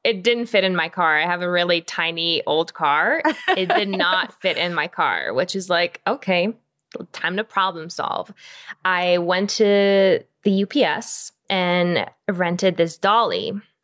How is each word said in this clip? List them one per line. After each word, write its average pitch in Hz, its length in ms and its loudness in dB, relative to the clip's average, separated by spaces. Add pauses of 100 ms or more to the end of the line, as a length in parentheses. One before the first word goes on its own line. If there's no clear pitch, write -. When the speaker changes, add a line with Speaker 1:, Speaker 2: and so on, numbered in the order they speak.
Speaker 1:
it 202 180 -2
didn't 233 240 0
fit 202 180 2
in 185 120 0
my 165 140 -2
car. 160 280 2
I 156 60 2
have 175 180 -2
a 180 80 0
really 175 300 2
tiny 165 680 -2
old 160 280 0
car. 165 480 2 (340)
It 185 140 0
did 208 180 0
Speaker 2:
<laughs> 190 180 -2
Speaker 1:
not 185 340 0
fit 185 180 -2
in 175 160 -2
my 156 140 0
car, 98 440 -2
which 156 240 -2
is 180 140 -6
like, 170 360 0
"Okay, 196 460 0 (600)
time 175 260 -6
to 220 60 -4
problem 180 440 -4
solve." - 440 -6 (520)
I 180 340 2
went 180 320 0
to 202 680 4 (220)
the 208 80 2
U 196 160 2
P 262 180 0
S - 480 -4 (160)
and 180 580 0 (240)
rented 175 460 0
this 165 220 0
dolly. 196 540 0 (320)